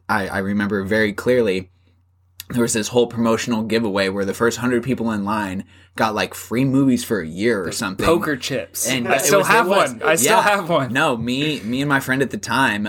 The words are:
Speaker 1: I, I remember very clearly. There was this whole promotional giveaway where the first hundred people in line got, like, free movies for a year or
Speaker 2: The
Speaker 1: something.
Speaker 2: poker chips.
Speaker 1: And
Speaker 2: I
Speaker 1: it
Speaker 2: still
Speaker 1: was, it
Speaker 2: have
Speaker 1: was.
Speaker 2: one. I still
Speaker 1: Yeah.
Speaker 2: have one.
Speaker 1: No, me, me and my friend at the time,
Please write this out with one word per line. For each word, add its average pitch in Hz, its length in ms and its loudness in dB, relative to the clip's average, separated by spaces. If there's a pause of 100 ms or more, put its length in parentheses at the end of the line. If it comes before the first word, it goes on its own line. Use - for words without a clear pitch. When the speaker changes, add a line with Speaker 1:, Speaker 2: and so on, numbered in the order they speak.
Speaker 1:
I, 101 200 -2
I 98 100 -4
remember 101 460 -2
very 107 280 2
clearly. 104 580 0 (800)
There 120 120 0
was 117 100 0
this 110 160 -2
whole 120 200 2
promotional 113 560 0
giveaway 98 440 0
where 98 160 -2
the 98 80 -2
first 117 240 0
hundred 120 260 0
people 117 280 -4
in 101 160 -2
line 98 380 -4 (320)
got, 110 180 0
like, 95 180 -2
free 123 320 -2
movies 135 400 2
for 107 160 -2
a 80 60 -6
year 98 380 0
or - 20 -6
Speaker 2:
The 78 60 -6
Speaker 1:
something. 98 340 -4
Speaker 2:
poker 165 320 2
chips. - 500 -6
Speaker 1:
And 127 180 -2
Speaker 2:
I - 100 2
Speaker 1:
it 135 40 0
Speaker 2:
still 202 200 4
Speaker 1:
was, - 80 0
it 196 40 4
Speaker 2:
have 180 160 4
Speaker 1:
was. 175 240 2
Speaker 2:
one. 113 100 -10
I 160 120 4
still 165 240 4
Speaker 1:
Yeah. 208 40 6
Speaker 2:
have 196 280 2
one. 135 240 0
Speaker 1:
No, 143 200 2
me, 127 460 -2
me 123 220 -4
and 147 80 -2
my 135 100 2
friend 131 220 -2
at 117 80 0
the 110 80 -6
time, 110 500 0